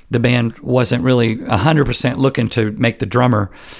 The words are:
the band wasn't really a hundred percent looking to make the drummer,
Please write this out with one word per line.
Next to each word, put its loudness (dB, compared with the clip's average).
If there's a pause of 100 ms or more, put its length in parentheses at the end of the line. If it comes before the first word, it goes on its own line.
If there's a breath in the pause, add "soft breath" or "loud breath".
(120)
the 0
band 0
wasn't 0
really 2
a -2
hundred 2
percent -2
looking 0
to -2
make -2
the -2
drummer, 0 (300 loud breath)